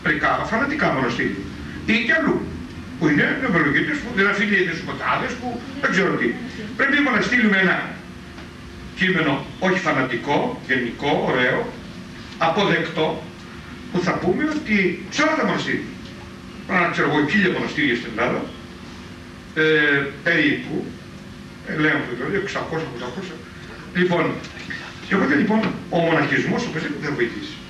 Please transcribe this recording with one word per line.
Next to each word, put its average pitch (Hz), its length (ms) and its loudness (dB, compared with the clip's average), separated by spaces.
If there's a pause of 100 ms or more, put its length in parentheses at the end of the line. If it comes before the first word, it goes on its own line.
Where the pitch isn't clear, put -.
Μερικά 143 260 2 (220)
φανατικά 226 440 2
μοναστήρια. - 460 0 (520)
Ή - 20 6 (100)
κι - 120 2
αλλού, - 180 2 (640)
που 156 120 2
είναι 147 160 4 (160)
νευρολογίτες, 160 600 2
που - 160 -8
δεν 196 140 6
αφήνει 202 240 2 (140)
τις 160 140 -4
σκοτάδες, - 560 -2
που 247 80 -6 (340)
δεν 180 120 0
ξέρω 180 260 4
τι. 120 80 2 (500)
Πρέπει 277 200 2
λοιπόν 277 160 4
να 196 140 2
στείλουμε 214 380 4
ένα 175 120 4 (1200)
κείμενο, 160 480 2 (140)
όχι 180 200 4
φανατικό, 135 880 0
γενικό, 127 440 0 (180)
ωραίο, 127 440 2 (640)
αποδεκτό, 165 720 2 (840)
που 175 140 2
θα - 160 2
πούμε 180 220 2 (120)
ότι 190 540 2
σε - 120 0
όλα 311 180 4
τα 233 60 2
μοναστήρια, - 440 0 (760)
να 180 260 2
ξέρω 143 160 2
εγώ, 147 200 4
χίλια 185 280 4
μοναστήρια 123 380 0
στην 113 180 -4
Ελλάδα, 120 280 0 (1120)
ε, 156 460 6 (220)
περίπου, - 520 2 (920)
ε, - 40 -4 (100)
λέω 151 200 4
αυτό, 120 160 -6
δηλαδή, 151 260 -2
εξακόσια, 160 500 -4
οκτακόσια. 160 440 -8 (600)
Λοιπόν, 180 260 4 (840)
και 190 80 2
οπότε, 269 260 4
λοιπόν, 214 200 4 (340)
ο - 20 4 (100)
μοναχισμός 165 600 2
οπωσδήποτε 151 400 -4
θα 151 120 -2
βοηθήσει. - 360 -2 (140)